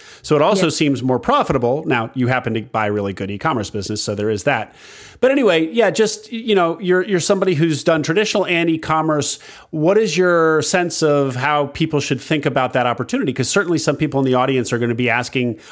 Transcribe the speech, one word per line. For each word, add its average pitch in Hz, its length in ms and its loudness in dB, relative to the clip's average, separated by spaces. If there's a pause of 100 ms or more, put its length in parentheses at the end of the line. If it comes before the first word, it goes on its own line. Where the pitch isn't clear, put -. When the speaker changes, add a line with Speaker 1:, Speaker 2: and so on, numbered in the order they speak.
(220)
Speaker 1:
So - 140 0
it 143 60 4
also 185 240 4
Speaker 2:
Yes. 151 100 0
Speaker 1:
seems 139 260 0
more 127 160 2
profitable. 151 680 0
Now, 117 280 -2
you 127 140 0
happen 123 280 0
to 113 60 -4
buy 107 260 -2
a 104 40 -2
really 101 220 -2
good 98 180 -8
e-commerce 107 380 -4
business, 104 340 -6
so 104 120 -4
there 104 140 -2
is 104 140 -4
that. 120 320 -2 (460)
But 262 100 4
anyway, 175 400 2
yeah, 226 200 2
just, - 380 -2
you 220 260 -2
know, 170 260 2
you're, 185 220 2
you're 180 180 -2
somebody 185 340 0
who's 151 300 0
done 160 180 2
traditional 202 420 0
and 170 240 2
e-commerce. 156 720 0 (320)
What 165 260 2
is 185 200 0
your 165 440 4
sense 175 400 -2
of 143 340 2
how 143 320 0
people 156 340 -2
should 127 180 -2
think 151 260 -2
about 127 280 0
that 123 120 2
opportunity? 127 460 -2
'Cause 127 180 -2
certainly 175 280 0
some 151 180 0
people 139 240 -2
in 135 60 2
the 127 80 2
audience 127 400 0
are 120 40 0
gonna 117 180 -2
be 120 140 0
asking, 120 480 -2 (140)